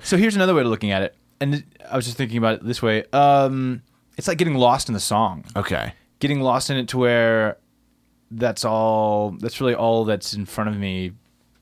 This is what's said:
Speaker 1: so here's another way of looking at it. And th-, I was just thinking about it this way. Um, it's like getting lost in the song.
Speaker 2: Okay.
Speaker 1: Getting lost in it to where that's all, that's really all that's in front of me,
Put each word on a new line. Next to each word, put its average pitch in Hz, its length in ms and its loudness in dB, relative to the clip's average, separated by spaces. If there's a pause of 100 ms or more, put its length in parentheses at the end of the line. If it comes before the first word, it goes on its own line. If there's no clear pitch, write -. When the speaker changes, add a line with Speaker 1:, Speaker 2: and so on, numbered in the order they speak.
Speaker 1:
so 185 140 0
here's 208 180 2
another 190 180 2
way 151 80 4
of 120 60 0
looking 107 240 -2
at 95 100 2
it. - 140 -4 (260)
And 143 120 0
th-, 143 120 -4 (240)
I - 60 -4
was 120 100 -2
just 120 100 -8
thinking 120 220 -4
about 113 200 2
it - 60 -14
this 117 200 -4
way. 110 280 0
Um, 135 720 2 (360)
it's - 100 -8
like 170 100 -2
getting 165 160 0
lost 127 340 4
in 120 60 -4
the 101 60 -4
song. 101 460 -2 (100)
Speaker 2:
Okay. 82 380 -4 (260)
Speaker 1:
Getting 143 220 0
lost 131 280 0
in 135 80 -2
it 123 120 -4
to 127 100 -4
where 113 580 2 (720)
that's 113 340 -2
all, 110 680 2
that's 107 280 -8
really 127 140 2
all 113 320 2
that's 104 300 -2
in 101 100 -6
front 107 240 -4
of 104 80 -4
me, 92 360 -4 (480)